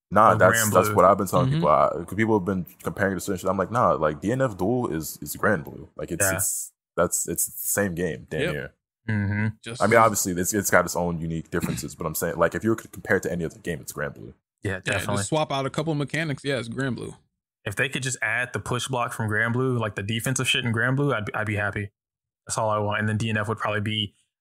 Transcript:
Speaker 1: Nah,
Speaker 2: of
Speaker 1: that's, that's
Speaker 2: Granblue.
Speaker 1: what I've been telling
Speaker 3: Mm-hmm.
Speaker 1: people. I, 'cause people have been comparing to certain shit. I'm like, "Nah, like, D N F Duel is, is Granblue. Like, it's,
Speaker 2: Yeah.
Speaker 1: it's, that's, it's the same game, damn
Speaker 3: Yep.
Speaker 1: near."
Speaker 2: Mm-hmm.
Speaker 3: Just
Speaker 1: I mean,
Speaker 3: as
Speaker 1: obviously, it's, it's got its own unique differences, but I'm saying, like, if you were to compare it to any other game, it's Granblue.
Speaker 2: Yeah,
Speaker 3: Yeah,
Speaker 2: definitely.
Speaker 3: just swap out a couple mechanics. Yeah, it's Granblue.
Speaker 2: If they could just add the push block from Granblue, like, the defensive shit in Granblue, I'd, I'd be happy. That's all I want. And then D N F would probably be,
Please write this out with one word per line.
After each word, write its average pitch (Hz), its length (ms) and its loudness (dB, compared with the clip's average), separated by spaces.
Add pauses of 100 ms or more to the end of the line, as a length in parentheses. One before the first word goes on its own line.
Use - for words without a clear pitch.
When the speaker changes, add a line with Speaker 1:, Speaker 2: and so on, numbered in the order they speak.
Speaker 1:
Nah, 104 240 8
Speaker 2:
of 87 60 2
Speaker 1:
that's, 107 320 6
that's 90 180 4
Speaker 2:
Granblue. 101 60 0
Speaker 1:
what 90 100 8
I've 98 120 8
been 98 100 0
telling 95 200 2
Speaker 3:
Mm-hmm. 139 100 0
Speaker 1:
people. 113 120 2
I, 71 200 6 (160)
'cause - 100 -10
people 110 240 4
have 87 60 -6
been 95 200 -2 (160)
comparing 98 340 -2
to 90 40 -4
certain 92 200 -4
shit. 95 100 -2
I'm 95 80 0
like, 92 140 0
"Nah, 110 200 4
like, 76 300 0
D 92 100 -2
N 131 100 0
F 113 160 -2
Duel 117 300 0
is, 78 340 -6
is 73 140 -10
Granblue. 85 600 -2
Like, 76 160 -8
it's, 87 140 -2
Speaker 2:
Yeah. 95 120 0
Speaker 1:
it's, - 340 -4 (240)
that's, - 320 0
it's - 180 -2
the - 60 -8 (160)
same 101 260 0
game, 78 380 -4
damn 78 100 -2
Speaker 3:
Yep. 85 120 -2
Speaker 1:
near." 69 200 -10 (360)
Speaker 2:
Mm-hmm. 104 380 0 (160)
Speaker 3:
Just 113 180 -6
Speaker 1:
I 98 40 4
mean, 110 140 4
Speaker 3:
as 113 60 8
Speaker 1:
obviously, 101 280 2
it's, 87 220 -2
it's 98 160 0
got 90 140 6
its 82 100 -4
own 85 260 0
unique 80 300 -6
differences, 82 420 -4
but 85 140 -8
I'm 78 80 -6
saying, 82 220 -2
like, 85 180 2
if 87 80 -6
you 110 80 2
were 110 60 2
to - 100 -14
compare - 300 -2
it - 60 -2
to - 80 -2
any 87 140 -4
other - 140 -8
game, 82 200 -6
it's - 140 -14
Granblue. 69 400 -8 (300)
Speaker 2:
Yeah, 98 80 -4
Speaker 3:
Yeah, 92 140 -6
Speaker 2:
definitely. 101 320 -2
Speaker 3:
just 104 120 -4
swap 151 220 0
out 139 140 -2
a 135 40 -4
couple 156 240 -4
mechanics. 147 500 -4
Yeah, 139 140 -2
it's 117 100 -6
Granblue. 113 480 -6 (480)
Speaker 2:
If 107 120 -6
they 131 140 0
could 139 140 -4
just 127 180 -4
add 117 320 -2
the 131 60 -2
push - 280 -4
block 123 260 -2
from 110 160 -2
Granblue, 117 500 0
like, 110 160 -4
the 101 80 -6
defensive 120 440 -2
shit 123 180 0
in 117 80 0
Granblue, 131 400 2
I'd, 107 220 -4
I'd 110 120 -2
be 107 80 -2
happy. 101 360 -4 (560)
That's - 100 -6
all 113 120 0
I 107 100 0
want. 104 220 0
And 107 80 2
then 110 80 0
D 113 120 -2
N 110 80 0
F 104 120 -2
would 110 100 -2
probably 107 220 -2
be, 107 340 -4 (260)